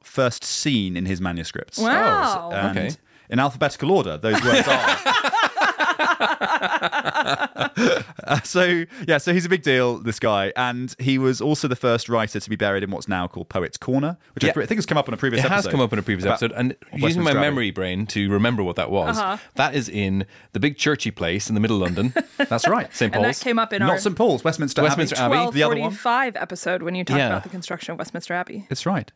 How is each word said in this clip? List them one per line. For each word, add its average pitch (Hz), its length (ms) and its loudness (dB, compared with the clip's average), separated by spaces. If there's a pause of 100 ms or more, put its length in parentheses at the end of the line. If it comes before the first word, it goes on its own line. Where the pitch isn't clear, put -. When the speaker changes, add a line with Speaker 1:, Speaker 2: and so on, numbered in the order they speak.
Speaker 1:
first - 400 -2
seen 101 540 0
in 92 80 -2
his 92 160 -2
manuscripts. 87 560 -6
Speaker 2:
Wow. 254 760 0
Speaker 3:
Oh, 175 40 -4
Speaker 1:
And 98 220 0
Speaker 3:
okay. 131 180 -4 (340)
Speaker 1:
in 117 100 0
alphabetical 143 520 0
order, 101 260 2
those 107 260 2
words 123 240 4
are. - 360 2
<laughs> - 40 0 (3250)
Uh, 135 140 2
so, 180 400 2 (240)
yeah, 160 100 4
so 175 160 2
he's 175 120 4
a 170 40 -2
big 170 140 2
deal, 127 340 4
this 110 220 -4
guy. 101 360 2
And 123 440 -2
he 131 180 2
was 131 240 2
also 147 260 0
the 123 80 0
first 117 340 0
writer 110 300 0
to 101 100 -12
be 107 60 -2
buried 98 280 0
in 98 80 -4
what's 85 160 -8
now 90 200 -2
called 85 220 -10
Poets' - 280 -4
Corner, 139 400 -2 (180)
which - 80 -2
Speaker 3:
Yeah. 156 120 4
Speaker 1:
I 131 100 0
think 220 120 0
has 196 80 0
come 151 120 0
up 139 100 0
on 120 60 -6
a 107 40 -6
previous 127 260 0
Speaker 3:
It 139 60 4
has 196 160 2
Speaker 1:
episode 185 60 -2
Speaker 3:
come 143 100 2
up 117 120 0
in 107 60 0
a 98 40 -2
previous 95 220 0
Speaker 1:
about 110 180 2
Speaker 3:
episode. 113 120 0
And 123 200 0 (160)
Speaker 1:
Westminster 143 160 0
Speaker 3:
using 170 160 2
my 151 80 4
Speaker 1:
Abbey. 135 80 4
Speaker 3:
memory 131 320 0
brain 92 360 -2
to 101 220 0
remember 104 340 2
what 87 120 -2
that 90 160 -2
was, 98 260 0
Speaker 2:
Uh-huh. 202 200 -2 (180)
Speaker 3:
that 135 200 0
is 127 140 -2
in 95 360 0 (260)
the 104 80 -4
big 143 180 0
churchy 143 320 0
place 90 400 -2
in 110 60 0
the 104 60 2
middle 110 160 2
of 95 60 2
London. 92 300 0 (160)
Speaker 1:
<laughs> - 80 -20
That's 120 300 0
right. 226 260 0
Speaker 3:
Saint - 220 0
Speaker 2:
And 104 80 4
that 110 60 4
Speaker 3:
Paul's. - 140 -4
Speaker 2:
came 240 140 0
up 226 160 -2
in 202 60 -2
Speaker 1:
Not 190 120 2
Speaker 2:
our 180 60 2
Speaker 1:
Saint 196 180 -2
Paul's, 220 280 2
Westminster 156 400 0
Speaker 3:
Westminster 151 320 2
Speaker 1:
Abbey. 131 220 2
Speaker 3:
Abbey. 143 160 2
Speaker 1:
The 147 100 4
other 151 120 4
one. 143 40 -2
Speaker 2:
twelve - 140 -2
forty-five 240 420 0
episode 180 480 -4
when 175 120 -4
you 185 80 -2
talked 143 140 0
Speaker 3:
Yeah. 131 120 2
Speaker 2:
about 95 140 -2
the 185 60 -14
construction 180 440 -8
of - 40 -12
Westminster - 380 -8
Abbey. 190 340 -8
Speaker 1:
That's - 160 -4
right. 170 300 -2